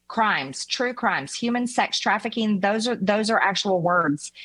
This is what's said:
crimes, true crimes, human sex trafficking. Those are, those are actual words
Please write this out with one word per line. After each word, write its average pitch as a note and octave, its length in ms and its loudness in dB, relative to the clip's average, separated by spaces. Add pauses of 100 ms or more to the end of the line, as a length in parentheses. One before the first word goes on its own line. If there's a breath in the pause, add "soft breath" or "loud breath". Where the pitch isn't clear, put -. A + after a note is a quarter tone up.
crimes, E3 560 -2
true B3 300 -2
crimes, F3+ 400 -2
human A#3+ 320 -2
sex - 340 0
trafficking. G#3+ 600 0
Those G#3+ 280 0
are, A#3+ 80 -2
those G#3 320 2
are A3+ 120 4
actual F#3+ 420 2
words E3+ 500 0 (120)